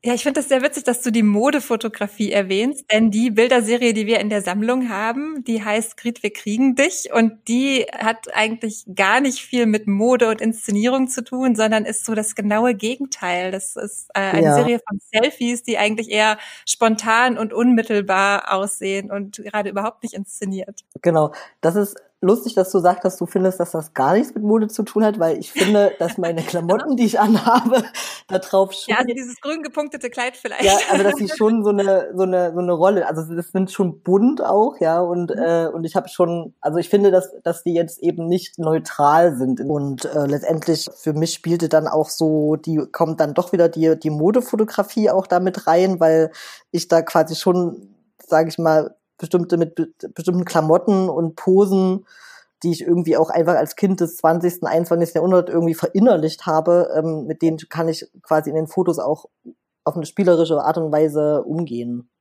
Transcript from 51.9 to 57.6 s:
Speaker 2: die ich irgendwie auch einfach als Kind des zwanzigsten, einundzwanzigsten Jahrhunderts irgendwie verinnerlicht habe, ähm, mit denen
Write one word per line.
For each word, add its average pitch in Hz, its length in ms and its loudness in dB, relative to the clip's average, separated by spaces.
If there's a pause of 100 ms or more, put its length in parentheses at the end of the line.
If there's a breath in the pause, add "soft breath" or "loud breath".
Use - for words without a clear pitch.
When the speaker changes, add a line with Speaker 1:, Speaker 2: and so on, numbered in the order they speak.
Speaker 2:
die 170 80 0
ich 165 100 -4
irgendwie 170 360 2
auch 160 120 4
einfach 165 260 2
als 147 200 -2
Kind 190 240 0
des 170 180 -2
zwanzigsten, 170 500 0
einundzwanzigsten 170 520 0
Jahrhunderts 180 320 2
irgendwie 165 220 0
verinnerlicht 175 720 2
habe, 170 500 2
ähm, 156 300 -2
mit 151 160 -6
denen 160 160 0 (120)